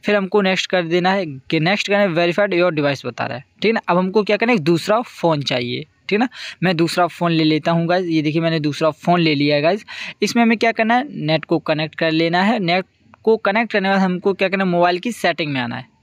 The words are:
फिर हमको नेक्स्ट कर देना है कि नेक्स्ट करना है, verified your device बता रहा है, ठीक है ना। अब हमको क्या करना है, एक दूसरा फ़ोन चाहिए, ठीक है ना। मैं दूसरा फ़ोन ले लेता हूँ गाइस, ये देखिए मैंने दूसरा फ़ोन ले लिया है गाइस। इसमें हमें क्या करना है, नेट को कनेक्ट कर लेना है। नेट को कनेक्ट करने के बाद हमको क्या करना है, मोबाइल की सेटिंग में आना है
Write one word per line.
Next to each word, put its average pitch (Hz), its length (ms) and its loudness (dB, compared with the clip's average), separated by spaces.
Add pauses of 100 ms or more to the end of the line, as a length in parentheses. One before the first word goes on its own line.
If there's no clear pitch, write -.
फिर 208 120 2
हमको 202 260 0
नेक्स्ट 190 280 0
कर 185 120 2
देना 175 300 0
है 196 140 -2
कि 147 340 -4
नेक्स्ट 190 280 0
करना 202 120 2
है, 202 80 4
verified 175 460 0
your 175 220 4
device 143 300 -2
बता 120 200 -6
रहा 120 120 -8
है, 143 60 -16 (180)
ठीक 196 60 2
है 226 40 2
ना। 226 160 -2
अब 175 100 2
हमको 190 240 0
क्या 208 140 0
करना 226 160 0
है, 240 60 2
एक 156 60 -2
दूसरा 175 360 2
फ़ोन 165 420 -2
चाहिए, 123 380 -4
ठीक - 320 -10
है 202 60 0
ना। 247 100 0 (340)
मैं 175 140 2
दूसरा 170 320 2
फ़ोन 170 240 -2
ले 160 120 2
लेता 156 280 2
हूँ 170 160 0
गाइस, 180 180 0
ये 160 160 0
देखिए 156 200 -2
मैंने 165 180 0
दूसरा 151 320 0
फ़ोन 175 280 0
ले 160 140 2
लिया 147 220 2
है 143 60 0
गाइस। 180 220 0 (380)
इसमें 233 200 0
हमें 226 160 4
क्या 233 140 0
करना 226 240 0
है, 269 100 0 (200)
नेट 156 180 0
को 165 160 0
कनेक्ट 156 340 -4
कर 160 160 0
लेना 165 320 2
है। 226 160 2
नेट 180 260 0 (400)
को 220 120 4
कनेक्ट 214 360 -2
करने 196 160 0
के 196 40 2
बाद 196 100 2
हमको 185 320 0
क्या 190 140 0
करना 190 160 -2
है, 185 60 0
मोबाइल 175 280 2
की 233 140 -6
सेटिंग 165 400 -2
में 131 80 -4
आना 120 160 -6
है 127 100 -14 (160)